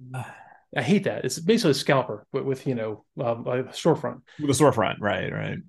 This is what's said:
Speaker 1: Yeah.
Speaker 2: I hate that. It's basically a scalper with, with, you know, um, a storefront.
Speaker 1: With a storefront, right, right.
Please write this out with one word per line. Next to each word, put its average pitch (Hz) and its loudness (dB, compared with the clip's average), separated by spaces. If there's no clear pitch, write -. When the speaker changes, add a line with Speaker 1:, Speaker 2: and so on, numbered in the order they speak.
Speaker 1:
Yeah. 123 -8
Speaker 2:
I 143 0
hate 185 4
that. 110 -4
It's - -4
basically 170 2
a 135 6
scalper 127 0
with, 135 -4
with, 135 -4
you 135 -2
know, 110 -6
um, 120 -2
a 127 -2
storefront. 127 0
Speaker 1:
With 147 -2
a 151 6
storefront, 123 4
right, 98 -2
right. 104 -6